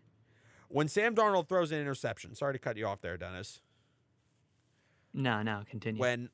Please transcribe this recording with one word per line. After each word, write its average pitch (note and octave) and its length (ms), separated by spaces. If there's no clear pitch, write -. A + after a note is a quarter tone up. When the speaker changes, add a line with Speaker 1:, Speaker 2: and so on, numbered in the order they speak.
Speaker 1:
when D3+ 180
Sam A3 280
Darnold G3+ 320
throws F3 240
an D#3 80
interception, C3+ 560
sorry C#3 180
to B2+ 60
cut A2+ 180
you G#2+ 100
off G2 140
there, F2+ 160
Dennis. F2+ 440
Speaker 2:
No, A#2+ 300
no, G#2+ 260
continue. A2 320
Speaker 1:
When, B2 320